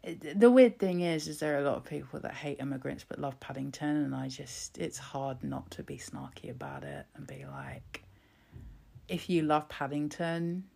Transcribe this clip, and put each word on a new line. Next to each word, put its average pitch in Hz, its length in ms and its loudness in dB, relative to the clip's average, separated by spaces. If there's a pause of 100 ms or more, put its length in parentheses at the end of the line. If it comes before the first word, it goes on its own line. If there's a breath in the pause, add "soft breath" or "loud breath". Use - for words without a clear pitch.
it, 202 380 -4
the 240 100 12
weird 247 280 10
thing 180 240 2
is, 160 260 0
is 151 120 -8
there 151 160 2
are 143 40 2
a 139 40 0
lot 143 120 2
of 139 80 -8
people 147 360 -8
that - 120 -8
hate 147 280 -6
immigrants 139 460 -6
but - 120 -10
love 139 200 -6
Paddington, 139 680 -4
and 135 100 -2
I 131 140 -4
just, - 500 -10
it's 165 200 -4
hard 135 460 -6
not 135 280 -6
to - 100 -10
be 139 160 -10
snarky - 520 -12
about 139 340 -10
it 143 200 -10 (100)
and 139 120 -14
be 139 180 -12
like, 135 600 -12 (1000 loud breath)
if - 220 -6
you 170 140 4
love 151 260 2
Paddington 165 960 -4 (120)